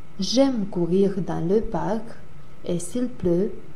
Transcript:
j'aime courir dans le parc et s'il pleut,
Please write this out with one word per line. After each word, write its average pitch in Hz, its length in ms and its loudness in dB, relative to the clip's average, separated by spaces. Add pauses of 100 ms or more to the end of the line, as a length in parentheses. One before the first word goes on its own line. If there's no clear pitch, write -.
(200)
j'aime 226 460 4
courir 185 560 2
dans 165 260 -2
le 214 140 4
parc 190 400 -2 (640)
et 175 140 0
s'il 247 280 -2
pleut, 180 440 0 (240)